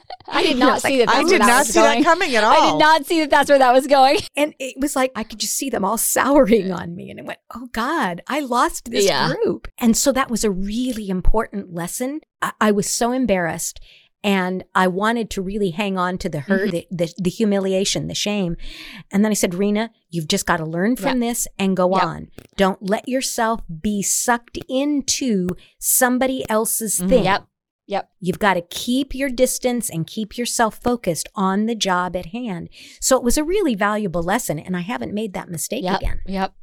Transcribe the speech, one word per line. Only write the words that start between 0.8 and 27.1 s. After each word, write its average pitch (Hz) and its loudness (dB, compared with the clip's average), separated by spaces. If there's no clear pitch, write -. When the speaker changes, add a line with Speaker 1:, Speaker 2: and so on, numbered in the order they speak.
Speaker 1:
see 269 2
Speaker 2:
like, - -
Speaker 1:
that 226 4
that's 226 4
Speaker 3:
I 285 2
Speaker 1:
where 330 2
Speaker 3:
did 359 4
Speaker 1:
that - 6
Speaker 3:
not 240 6
Speaker 1:
was 294 2
Speaker 3:
see - 2
that 285 6
Speaker 1:
going. 294 2
Speaker 3:
coming 330 4
at 214 4
Speaker 1:
I 262 6
did 330 6
Speaker 3:
all. 240 4
Speaker 1:
not 311 6
see 339 0
that 294 0
that's 294 4
where 277 8
that 254 6
was 269 4
going. 277 6
Speaker 2:
And 302 0
it 262 -10
was 294 -2
like, 262 2
I 220 -6
could 220 -14
just - -4
see 277 -4
them 196 -2
all 214 0
souring 220 4
on 170 -8
me. - -14
And - -16
I - -16
went, - -12
"Oh 247 -16
God, 233 -4
I 277 -4
lost 247 -2
this 202 2
Speaker 1:
Yeah. 156 0
Speaker 2:
group." 415 -2
And 233 2
so 269 2
that 269 -2
was 226 -2
a 208 2
really 208 -4
important 170 2
lesson. 247 -6
I, 175 -2
I 214 4
was 202 0
so 233 -2
embarrassed. 190 -2
And 185 0
I 185 4
wanted 214 0
to 202 -6
really 196 -2
hang 190 -4
on 180 -2
to 180 -6
the 156 -6
hurt, 196 0
Speaker 1:
Mm-hmm. 175 -6
Speaker 2:
the, 170 -2
the, 160 -14
the 180 2
humiliation, 190 0
the 165 -8
shame. 196 -2
And 202 2
then 220 2
I 202 0
said, 196 0
"Rena, 208 -2
you've 165 -6
just 196 -2
gotta 170 0
learn 180 0
from 262 -2
Speaker 1:
Yeah. 233 0
Speaker 2:
this - -4
and 190 2
go 185 2
Speaker 1:
Yep. 185 2
Speaker 2:
on. 160 -6
Don't 190 0
let 220 -4
yourself 233 -2
be 208 -2
sucked - -2
into 262 -2
somebody 262 0
else's 220 -2
Speaker 3:
Mm-hmm. 180 -2
Speaker 2:
thing." 247 6